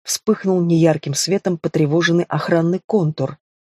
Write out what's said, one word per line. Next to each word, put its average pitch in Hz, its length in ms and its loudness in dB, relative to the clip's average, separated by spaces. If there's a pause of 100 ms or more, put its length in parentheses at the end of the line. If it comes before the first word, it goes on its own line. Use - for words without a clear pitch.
вспыхнул 190 580 -2
неярким 160 520 2
светом 180 440 -2
потревоженный 165 640 0
охранный 170 640 0
контур? 151 520 -2 (360)